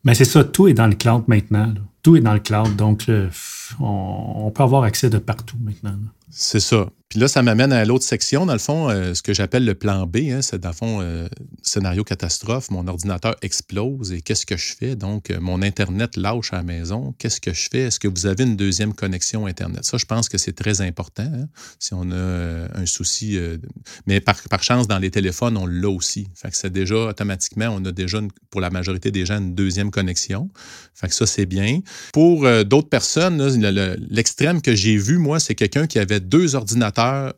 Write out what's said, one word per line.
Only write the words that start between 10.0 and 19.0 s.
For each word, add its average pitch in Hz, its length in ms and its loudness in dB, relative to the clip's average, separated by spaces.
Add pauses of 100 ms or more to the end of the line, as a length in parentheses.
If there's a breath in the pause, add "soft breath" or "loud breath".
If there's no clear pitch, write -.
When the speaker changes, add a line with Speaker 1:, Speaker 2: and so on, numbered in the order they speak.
Speaker 2:
B, 87 100 -4 (160)
hein, 135 100 -2
c'est 95 180 -4
dans 90 100 -6
le 85 40 -8
fond, 113 260 -4
euh, 85 280 -6 (340)
scénario 95 400 0
catastrophe, 104 720 -4
mon 90 160 -4
ordinateur 92 540 -4
explose 104 680 -6
et 87 100 -6
qu'est-ce - 220 -2
que 101 120 -6
je - 180 -8
fais ? 123 220 -6
Donc, 101 340 -6
euh, 90 100 -4
mon 90 220 -2
Internet 101 540 -2
lâche 104 360 -4
à 104 40 -6
la 90 80 -4
maison, 87 540 -6
qu'est-ce - 220 -4
que 95 140 -4
je - 160 -4
fais ? 123 80 -2
Est-ce 127 220 -2
que 104 80 0
vous 92 180 -2
avez 98 160 0
une 120 140 2
deuxième 101 360 0
connexion 101 540 -4